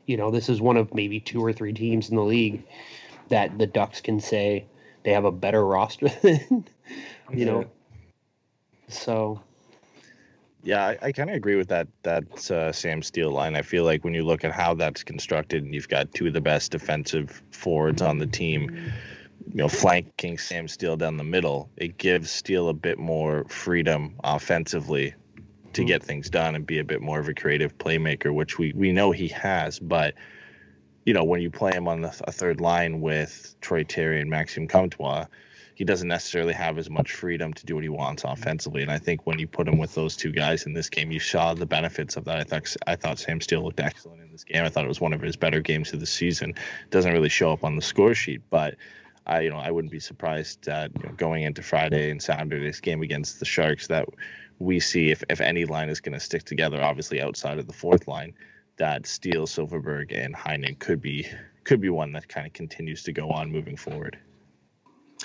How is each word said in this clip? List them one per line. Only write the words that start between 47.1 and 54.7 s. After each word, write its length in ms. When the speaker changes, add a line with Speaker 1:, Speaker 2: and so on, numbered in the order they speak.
Speaker 3:
really 160
show 240
up 140
on 100
the 60
score 340
sheet, 340
but 260
I, 140
you 80
know, 80
I 140
wouldn't 200
be 80
surprised 640
that, 340
you 120
know, 80
going 260
into 180
Friday 480
and 140
Saturday's 560
game 220
against 380
the 60
Sharks 420
that 200
we 200